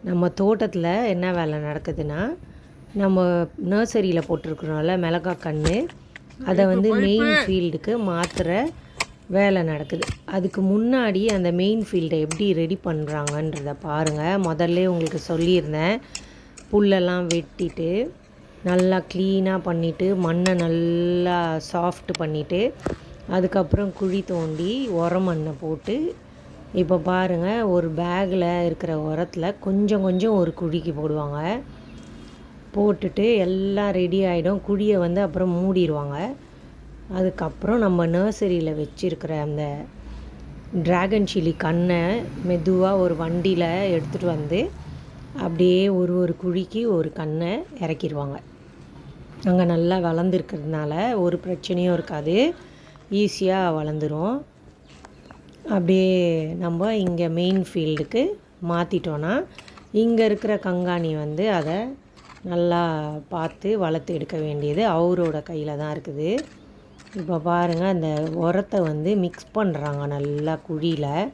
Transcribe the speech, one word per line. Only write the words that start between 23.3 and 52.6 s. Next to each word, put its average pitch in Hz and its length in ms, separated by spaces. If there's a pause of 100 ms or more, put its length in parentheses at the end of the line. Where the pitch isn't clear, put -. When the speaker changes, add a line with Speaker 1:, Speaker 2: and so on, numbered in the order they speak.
Speaker 1:
குழி 190 300
தோண்டி 175 640
உர 170 320
மண்ணை 160 400
போட்டு, 208 560 (580)
இப்போ 180 240
பாருங்க, 185 680
ஒரு 175 220
பேக்கில் 175 760
இருக்கிற 165 300
உரத்துல 165 640
கொஞ்சம் 202 420
கொஞ்சம் 190 320
ஒரு 170 280
குழிக்கு 165 320
போடுவாங்க. 151 680 (1160)
போட்டுட்டு 202 600
எல்லாம் 196 540
ரெடி 185 320
ஆயிடும். 175 360 (100)
குழியை 202 280
வந்து 175 240
அப்புறம் 180 540
மூடிடுவாங்க. 156 600 (800)
அதுக்கப்புறம் 185 640
நம்ம 180 280
நர்சரியில 180 680
வச்சிருக்கிற 156 640
அந்த 147 340 (960)
டிராகன் 185 600
சில்லி 165 240
கண்ணை 175 640 (260)
மெதுவா 185 500
ஒரு 180 180
வண்டியில 170 760
எடுத்துட்டு 165 380
வந்து, 165 420 (680)
அப்படியே 180 520
ஒரு 180 300
ஒரு 170 160 (100)
குழிக்கு 190 420
ஒரு 160 260
கண்ணை 170 460 (200)
இறக்கிடுவாங்க. 151 560 (1080)
அங்க 180 220
நல்லா 170 320
வளர்ந்துருக்கிறதுனால 170 1200
ஒரு 175 280
பிரச்சனையும் 180 460
இருக்காது, 170 600 (580)